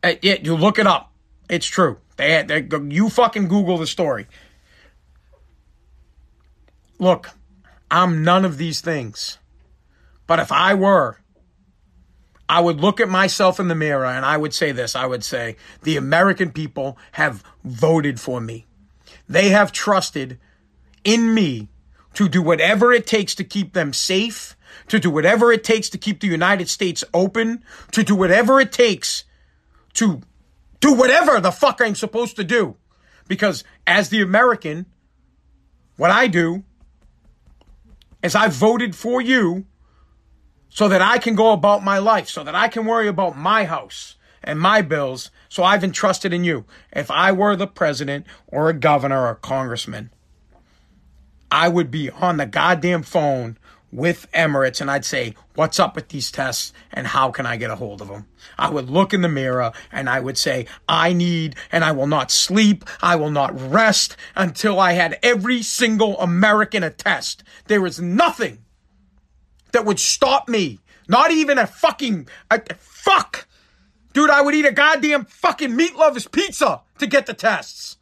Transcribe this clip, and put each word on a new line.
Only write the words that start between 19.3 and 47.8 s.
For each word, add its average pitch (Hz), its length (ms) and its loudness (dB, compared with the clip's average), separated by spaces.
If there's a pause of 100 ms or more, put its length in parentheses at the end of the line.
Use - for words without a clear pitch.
have 202 200 4
trusted 143 680 -4 (680)
in 226 300 2
me 135 340 0 (460)
to 196 160 2
do 180 100 0
whatever 180 520 4
it 233 140 2
takes 208 280 -2
to 190 100 -8
keep 202 300 -6
them 151 180 -2
safe, 208 640 -4 (320)
to 220 100 0
do 180 120 0
whatever 208 420 4
it 220 120 0
takes 220 260 0
to - 80 -12
keep - 220 -6
the 202 80 -2
United 175 420 0
States - 420 -4
open, 226 500 -2 (300)
to 220 100 0
do 202 140 2
whatever 208 420 4
it 269 140 2
takes - 520 0 (680)
to 180 280 0 (560)
do 285 140 6
whatever 262 480 4
the 180 100 2
fuck 269 300 0
I'm 220 140 0
supposed 220 420 -6
to 208 80 -6
do." 180 320 -2 (500)
Because 190 380 -2 (220)
as 185 220 2
the 214 140 0
American, 185 640 0 (1120)
what 170 140 2
I 240 180 4
do 170 360 -2 (1600)
is 175 120 -4
I 214 140 4
voted 214 460 2
for 240 260 -2
you 208 460 0 (1000)
so 208 200 0
that 185 120 4
I 214 160 2
can 233 180 -2
go 220 180 6
about 202 300 2
my 196 140 0
life, 202 320 0
so 156 160 -12
that 151 100 -10
I 214 140 0
can 226 160 -4
worry 220 240 0
about 170 300 -2
my 202 260 0
house - 520 -10 (280)
and 151 160 -6
my 202 220 4
bills. 139 480 -6 (180)
So - 160 -2
I've 190 180 4
entrusted 190 520 -2
in 175 100 -2
you. 147 220 -4 (260)
If - 180 -8
I 180 220 2
were 196 240 2
the 190 100 -4
president 143 600 -4 (200)